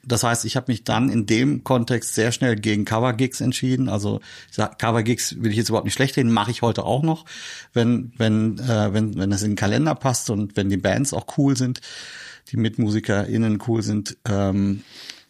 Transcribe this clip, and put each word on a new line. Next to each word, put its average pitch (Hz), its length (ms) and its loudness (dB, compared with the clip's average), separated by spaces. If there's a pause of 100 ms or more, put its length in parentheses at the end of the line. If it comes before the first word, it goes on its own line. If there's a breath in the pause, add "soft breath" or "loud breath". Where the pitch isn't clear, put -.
Das 120 200 0
heißt, 117 220 0
ich 123 100 -2
hab 127 100 -4
mich 120 160 -2
dann 120 280 2
in 110 160 0
dem 123 360 2
Kontext 120 540 0
sehr 113 160 2
schnell 120 240 0
gegen 104 280 0
Cover-Gigs 120 560 0
entschieden. 127 480 0
Also 104 300 -2 (320 loud breath)
ich - 60 -20
sag, - 240 -2
Cover-Gigs 113 600 0
will 113 120 0
ich 98 60 -4
jetzt 113 100 0
überhaupt 110 160 0
nicht 104 100 -2
schlecht 139 220 0
reden, 117 160 4
mache 107 180 2
ich 120 120 -6
heute 110 200 2
auch 117 220 0
noch, 160 200 0 (480 loud breath)
wenn, 120 440 2
wenn, 110 420 2
äh, 107 340 0
wenn, 107 240 0
wenn 95 140 0
das 101 140 0
in 104 80 0
den 98 40 -2
Kalender 131 380 2
passt - 340 -2
und 104 280 -2
wenn 98 120 2
die 98 80 2
Bands 101 380 0
auch - 120 -6 (120)
cool 139 180 4
sind, 127 240 -2 (720 loud breath)
die - 60 -6
MitmusikerInnen 107 1120 0
cool 113 160 2
sind. 104 320 -2 (120)
Ähm, 98 540 2 (480 loud breath)